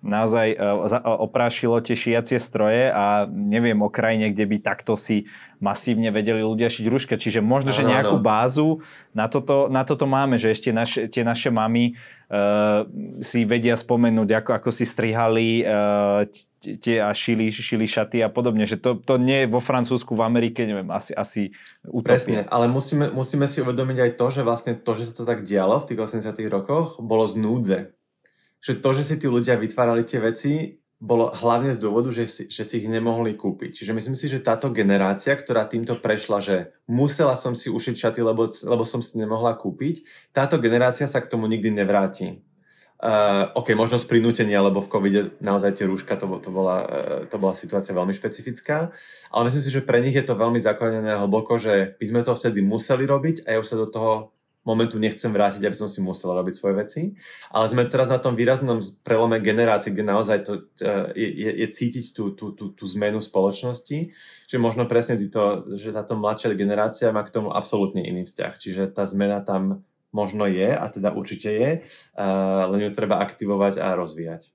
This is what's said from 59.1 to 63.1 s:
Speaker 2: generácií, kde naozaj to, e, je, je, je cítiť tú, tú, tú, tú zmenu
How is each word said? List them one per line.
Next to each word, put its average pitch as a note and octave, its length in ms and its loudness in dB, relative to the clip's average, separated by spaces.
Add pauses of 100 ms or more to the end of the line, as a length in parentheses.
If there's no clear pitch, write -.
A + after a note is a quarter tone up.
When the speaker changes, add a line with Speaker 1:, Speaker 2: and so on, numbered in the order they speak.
Speaker 2:
generácií, G#2+ 560 2
kde G#2 160 -2
naozaj G#2 320 2
to, G2+ 240 -8 (160)
e, G2+ 320 -2
je, A2 160 -2
je, G#2+ 220 -4 (100)
je A2 80 -2
cítiť A#2+ 360 -6 (120)
tú, G2+ 160 -4
tú, G#2 240 -12
tú, G2+ 160 -12
tú - 100 -18 (140)
zmenu G#2 240 -2